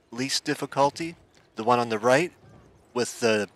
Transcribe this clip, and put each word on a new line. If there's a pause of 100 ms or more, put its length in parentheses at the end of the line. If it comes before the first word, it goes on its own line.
(120)
least
difficulty. (400)
The
one
on
the
right (600)
with
the